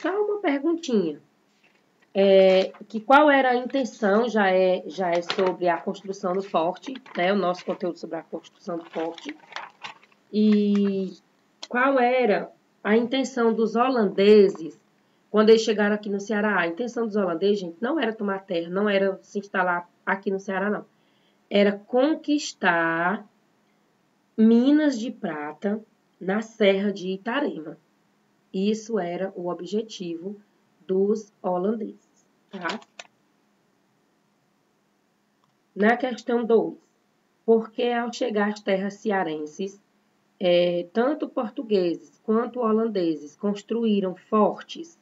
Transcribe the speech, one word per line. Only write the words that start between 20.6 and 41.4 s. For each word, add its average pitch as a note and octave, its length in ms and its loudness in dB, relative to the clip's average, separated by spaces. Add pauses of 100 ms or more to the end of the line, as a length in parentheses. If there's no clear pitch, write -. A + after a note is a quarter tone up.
não. G3 160 -6 (640)
Era G3+ 220 4
conquistar G3+ 1500 0 (1120)
minas B3+ 640 4
de A#3 120 -6
prata E3 760 -6 (360)
na G3 220 -2
Serra G3+ 500 0
de F#3 160 -10
Itarema. F#3+ 680 -6 (760)
Isso G#3+ 460 -2
era F3+ 380 -4
o F3 120 -8
objetivo F3+ 920 -8 (460)
dos G3+ 440 0 (120)
holandeses, G3 840 -6 (240)
tá? F#3 300 -10 (3000)
Na G#3+ 220 2
questão A#3+ 460 -4
dois, A3 340 2 (640)
por A3+ 260 2
que A#3+ 220 -2
ao A#3+ 180 -4
chegar G#3+ 380 -2
às G#3 120 -6
terras G3 340 -2
cearenses, F#3 840 -4 (600)
é, F3 540 2
tanto C#4 340 -2
portugueses G#3 960 -4